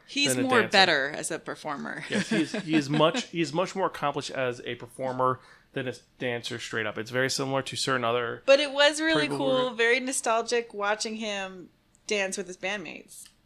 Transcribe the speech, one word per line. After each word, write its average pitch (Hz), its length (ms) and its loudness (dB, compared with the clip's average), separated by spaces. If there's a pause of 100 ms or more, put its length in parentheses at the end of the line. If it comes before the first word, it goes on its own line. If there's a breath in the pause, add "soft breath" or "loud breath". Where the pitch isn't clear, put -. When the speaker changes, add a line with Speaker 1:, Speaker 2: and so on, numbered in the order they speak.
Speaker 1:
He's 269 280 2
Speaker 2:
than 269 100 2
a - 20 0
Speaker 1:
more 247 140 4
Speaker 2:
dancer. - 100 0
Speaker 1:
better 165 440 4
as 156 160 -6
a 156 80 -4
performer. 147 680 -8
Speaker 2:
Yes, 208 200 0
he's, 269 220 2
he 160 240 -2
is 139 140 2
Speaker 1:
<laughs> - 0 -
Speaker 2:
much, 160 360 4
he's 165 260 -2
much 175 240 -2
more 185 120 2
accomplished 143 440 -2
as 127 340 -2
a 120 100 -6
performer 127 640 0 (340 soft breath)
than 131 140 -4
a 123 60 -4 (240)
dancer 120 420 -4
straight 113 260 -2
up. 107 120 -4
It's 113 140 -6
very 131 180 2
similar 135 340 -2
to - 120 -8
certain 127 280 0
other 120 420 -2
Speaker 1:
But 277 140 8
it 285 120 -2
was 294 300 4
really 320 220 2
Speaker 2:
people 285 140 -2
who 269 200 2
Speaker 1:
cool, 254 140 2
Speaker 2:
were 214 40 -12
Speaker 1:
very 233 240 4
nostalgic 233 720 -2
watching 208 440 -2
him 190 520 -6 (380)
dance 196 300 0
with 185 100 -8
his 185 100 -14
bandmates. 185 680 -8 (200)